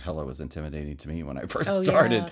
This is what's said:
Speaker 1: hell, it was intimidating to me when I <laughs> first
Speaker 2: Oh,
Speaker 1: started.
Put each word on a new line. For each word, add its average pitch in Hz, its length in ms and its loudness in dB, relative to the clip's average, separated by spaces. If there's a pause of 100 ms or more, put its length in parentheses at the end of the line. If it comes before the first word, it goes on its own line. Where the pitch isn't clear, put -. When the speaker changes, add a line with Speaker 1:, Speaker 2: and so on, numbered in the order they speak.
Speaker 1:
hell, 82 200 -6
it 69 40 -6
was 67 160 -8
intimidating 73 560 -8
to 73 120 -12
me 82 120 -4
when 69 160 -8
I - 40 -6
<laughs> 98 60 -6
first - 220 -2
Speaker 2:
Oh, 190 140 2
Speaker 1:
started. 185 480 6